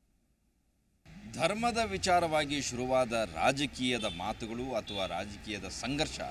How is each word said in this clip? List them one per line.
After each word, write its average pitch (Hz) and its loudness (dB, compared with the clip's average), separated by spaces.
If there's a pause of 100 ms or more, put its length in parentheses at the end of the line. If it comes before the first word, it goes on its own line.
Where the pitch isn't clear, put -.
(1300)
ಧರ್ಮದ 214 2
ವಿಚಾರವಾಗಿ 170 2
ಶುರುವಾದ 127 2
ರಾಜಕೀಯದ 120 2
ಮಾತುಗಳು 110 -4
ಅಥವಾ 101 -2
ರಾಜಕೀಯದ 98 -6
ಸಂಘರ್ಷ 131 -2 (100)